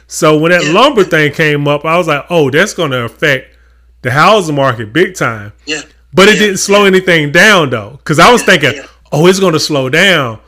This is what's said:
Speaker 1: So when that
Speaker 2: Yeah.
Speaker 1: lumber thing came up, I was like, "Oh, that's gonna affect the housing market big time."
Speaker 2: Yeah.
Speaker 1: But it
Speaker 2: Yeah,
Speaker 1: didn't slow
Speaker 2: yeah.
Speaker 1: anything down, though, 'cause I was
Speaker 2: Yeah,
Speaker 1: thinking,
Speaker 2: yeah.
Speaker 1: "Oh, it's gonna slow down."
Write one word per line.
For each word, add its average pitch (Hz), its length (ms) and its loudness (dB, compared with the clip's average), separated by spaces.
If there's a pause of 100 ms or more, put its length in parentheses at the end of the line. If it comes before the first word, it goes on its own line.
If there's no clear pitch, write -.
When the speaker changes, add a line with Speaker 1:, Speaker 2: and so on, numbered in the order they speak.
Speaker 1:
So 156 300 0
when 160 160 0
that 170 100 0
Speaker 2:
Yeah. 147 80 -4
Speaker 1:
lumber 226 320 2
thing 156 300 -2
came 147 340 -2
up, 147 160 -2
I 160 140 -2
was 175 100 -2
like, 147 220 -4
"Oh, 160 200 0
that's 175 240 0
gonna 135 300 -4
affect 131 500 -4 (480)
the 123 100 -6
housing 165 440 2
market 120 380 -4
big 180 220 -2
time." 110 360 -6 (140)
Speaker 2:
Yeah. 151 160 -8 (320)
Speaker 1:
But 185 160 4
it 214 60 4
Speaker 2:
Yeah, 175 100 0
Speaker 1:
didn't 196 140 -2
slow 202 240 2
Speaker 2:
yeah. 202 40 2
Speaker 1:
anything 180 460 0
down, 175 360 2
though, 117 360 -8
'cause 151 120 -2
I 196 140 6
was 240 120 4
Speaker 2:
Yeah, - 40 -14
Speaker 1:
thinking, 143 280 0
Speaker 2:
yeah. - 80 -16 (280)
Speaker 1:
"Oh, 156 160 2
it's 190 140 2
gonna 170 180 0
slow 135 300 -4
down." 151 580 0